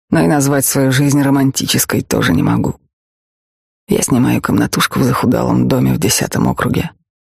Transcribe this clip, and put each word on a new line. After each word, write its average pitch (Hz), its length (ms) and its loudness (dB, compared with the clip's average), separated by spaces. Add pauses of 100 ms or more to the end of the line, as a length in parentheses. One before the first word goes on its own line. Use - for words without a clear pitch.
(120)
Но 160 120 2
и 170 40 2
назвать 139 380 2
свою 135 260 0
жизнь 143 300 2
романтической 135 800 0
тоже - 320 -2
не - 100 2
могу. - 360 -2 (1080)
Я - 160 0
снимаю 123 380 2
комнатушку - 580 -2
в - 40 2
захудалом 123 640 0
доме 131 260 2
в 123 60 -2
десятом - 480 0
округе. - 440 -2 (460)